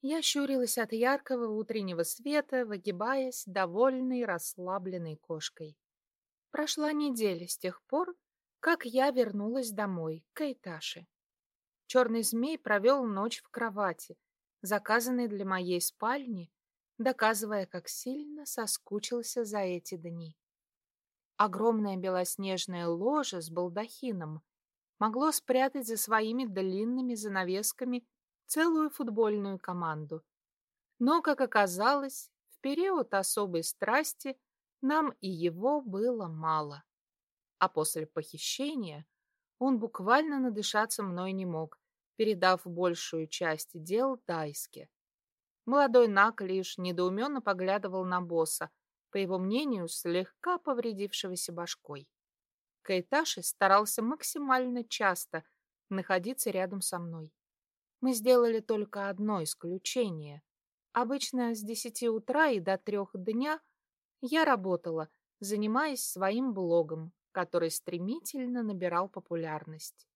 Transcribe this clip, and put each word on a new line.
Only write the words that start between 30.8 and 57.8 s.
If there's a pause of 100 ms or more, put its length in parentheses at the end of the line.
Но,
как
оказалось, (200)
в
период
особой
страсти (440)
нам
и
его
было
мало. (760)
А
после
похищения (540)
он
буквально
надышаться
мной
не
мог, (340)
передав
большую
часть (120)
дел
Дайске. (800)
Молодой
Нак
лишь
недоуменно
поглядывал
на
босса, (420)
по
его
мнению,
слегка
повредившегося
башкой. (720)
Кайташи
старался
максимально
часто (460)
находиться
рядом
со
мной. (680)